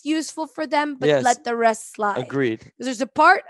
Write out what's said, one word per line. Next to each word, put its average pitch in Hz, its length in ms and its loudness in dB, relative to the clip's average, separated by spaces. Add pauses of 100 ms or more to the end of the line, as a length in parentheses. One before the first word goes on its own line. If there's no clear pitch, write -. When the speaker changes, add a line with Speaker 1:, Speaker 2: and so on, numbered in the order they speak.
Speaker 1:
useful 311 420 -4
for 311 180 -8
them, 294 300 -2
but 151 140 0
Speaker 2:
Yes. 190 160 2
Speaker 1:
let 240 180 0
the 233 140 -4
rest 226 360 0
slide. 208 300 -2
Speaker 2:
Agreed. 123 380 -2
Speaker 1:
'Cause - 240 -16
there's 254 160 -6
a 262 60 -2
part 349 420 4